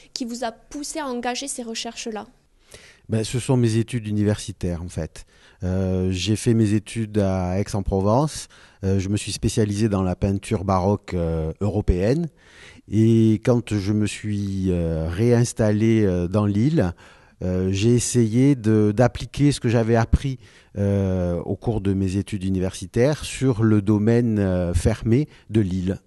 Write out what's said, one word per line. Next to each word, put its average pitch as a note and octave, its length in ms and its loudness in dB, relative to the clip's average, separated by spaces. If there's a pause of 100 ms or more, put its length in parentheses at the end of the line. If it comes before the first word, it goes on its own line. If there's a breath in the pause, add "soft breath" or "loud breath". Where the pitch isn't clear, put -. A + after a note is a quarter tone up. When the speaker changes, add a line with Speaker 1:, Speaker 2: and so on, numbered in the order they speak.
(120)
Speaker 1:
qui C4 140 -8
vous A#3+ 180 -8
a A3+ 80 -6
poussé C#4+ 460 -12
à D4 80 -6
engager B3 420 -6
ces B3+ 140 -10
recherches-là ? A3+ 640 -10 (840 loud breath)
Speaker 2:
Ben, A2 160 -2
ce A#2+ 160 -4
sont C3 160 0
mes A2+ 200 2
études A2+ 300 -2
universitaires, G2+ 760 -2
en F2+ 80 -10
fait. - 340 -10 (380 soft breath)
Euh, F#2 480 0
j'ai F#2 260 0
fait B2 160 0
mes A2 220 2
études G#2+ 420 -4
à F#2+ 420 0
Aix-en-Provence. G#2 880 -2 (360 soft breath)
Euh, F#2+ 140 2
je F#2 100 -2
me G#2 80 0
suis G#2 160 -6
spécialisé G#2+ 560 0
dans G2 140 0
la F2+ 120 0
peinture G2 500 -2
baroque, G2 500 0
euh, E2 480 -2
européenne. G#2 640 0 (640 loud breath)
Et A2 560 4
quand A#2+ 280 0
je G2+ 200 0
me G#2+ 120 0
suis, G2+ 640 -4
euh, E2 400 -2
réinstallé, A2 960 2
euh, F2+ 240 0
dans G#2 160 0
l'île, G#2 480 2 (480 loud breath)
euh, F#2 300 -2
j'ai G#2 240 2
essayé B2 600 2
de, G#2+ 380 2
d'appliquer B2+ 580 2
ce - 80 -6
que B2+ 80 -2
j'avais A2+ 260 2
appris, B2 440 0 (380 soft breath)
euh, F#2 640 0
au - 160 -4
cours A2 240 -4
de G2 120 0
mes F#2+ 240 0
études G2 280 -4
universitaires F#2+ 800 -2
sur B2+ 380 -2
le G#2+ 180 6
domaine, G#2+ 600 2
euh, F2+ 340 0
fermé A2+ 540 0 (200 soft breath)
de A2 120 2
l'île. F#2 460 -2